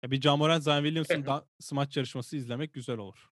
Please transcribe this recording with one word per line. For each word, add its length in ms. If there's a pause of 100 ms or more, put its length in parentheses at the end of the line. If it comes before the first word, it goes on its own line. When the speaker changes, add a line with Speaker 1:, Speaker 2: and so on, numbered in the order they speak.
Speaker 1:
Ya 80
bir 100
Ja 160
Morant, 280
Zion 180
Williamson 440
Speaker 2:
Evet. 0
Speaker 1:
da 220 (100)
smaç 380
yarışması 400
izlemek 380
güzel 240
olur. 380